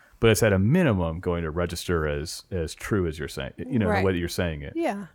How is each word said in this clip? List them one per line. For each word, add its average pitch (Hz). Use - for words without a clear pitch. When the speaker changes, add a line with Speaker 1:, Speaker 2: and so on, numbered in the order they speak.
Speaker 1:
but 113
it's 107
at 107
a 92
minimum 98
going 85
to 78
register 85
as, 73
as 82
true 95
as 78
you're 69
saying, -
you 190
know, 104
Speaker 2:
Right. 101
Speaker 1:
the 98
way 95
that 87
you're 87
saying 82
it. 71
Speaker 2:
Yeah, 214